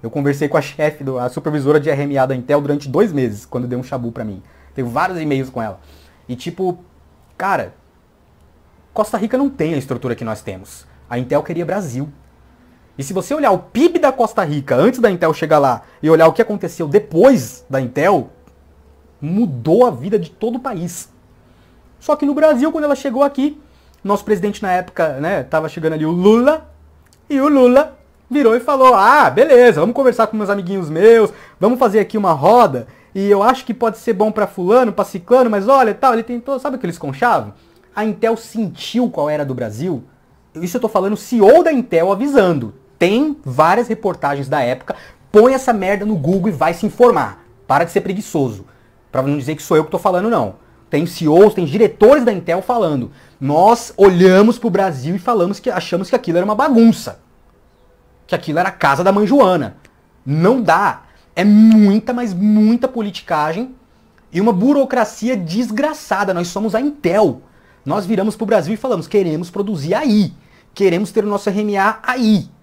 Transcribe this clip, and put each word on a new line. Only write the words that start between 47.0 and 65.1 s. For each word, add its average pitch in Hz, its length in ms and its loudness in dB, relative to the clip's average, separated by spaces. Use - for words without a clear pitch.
para 147 200 2
de 165 60 -12
ser 196 100 0
preguiçoso, 147 640 -6
pra 131 120 -4
não 143 160 -2
dizer 143 180 -6
que - 80 -16
sou 165 140 2
eu 156 80 2
que 151 60 -12
tô 185 60 -4
falando 185 320 0
não. 123 320 -4
Tem 156 180 -2
C 170 180 -8
E - 20 2
Os, 190 280 6
tem 180 100 -2
diretores 214 580 4
da 233 80 2
Intel 180 300 -4
falando, 165 500 -4
"Nós 170 560 2
olhamos 190 640 6
pro 233 100 -2
Brasil 175 460 -4
e - 20 -6
falamos 196 420 -2
que 247 120 -6
achamos 185 360 -6
que - 80 -2
aquilo 175 220 -2
era 180 80 0
uma 208 80 -2
bagunça, 233 680 2
que - 80 -4
aquilo 151 240 -4
era 185 100 0
a - 20 -10
casa 147 320 0
da 190 80 4
mãe 208 140 2
Joana." 185 520 2
Não 175 380 2
dá. 170 400 0
É 175 80 -2
muita, 214 720 6
mas 240 180 -6
muita 214 560 0
politicagem 208 840 -6
e 165 80 -4
uma 220 140 2
burocracia 254 800 0